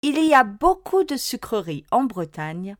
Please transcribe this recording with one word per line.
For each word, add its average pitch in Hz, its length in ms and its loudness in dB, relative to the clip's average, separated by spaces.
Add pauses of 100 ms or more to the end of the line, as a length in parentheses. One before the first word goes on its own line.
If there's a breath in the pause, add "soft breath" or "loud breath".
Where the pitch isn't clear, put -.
Il 294 160 2
y 311 120 6
a 262 80 8
beaucoup 349 600 0
de 285 140 -4
sucreries 180 720 -6
en 254 140 2
Bretagne 175 760 -8